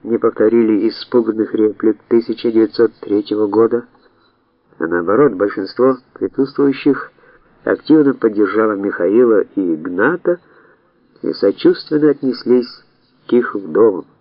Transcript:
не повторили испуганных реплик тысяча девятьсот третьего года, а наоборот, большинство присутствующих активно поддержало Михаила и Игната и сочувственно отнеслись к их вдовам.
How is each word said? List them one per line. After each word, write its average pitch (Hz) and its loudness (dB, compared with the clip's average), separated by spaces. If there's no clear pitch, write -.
не 113 -2
повторили 110 2
испуганных 110 -2
реплик 107 0
тысяча 117 -2
девятьсот 110 2
третьего 104 -2
года, 113 0
а 76 -4
наоборот, 95 0
большинство 101 -2
присутствующих 139 -2
активно 139 2
поддержало 107 0
Михаила 101 2
и 90 -4
Игната 110 -2
и - -4
сочувственно 151 0
отнеслись 123 -2
к - -4
их 117 0
вдовам. 95 0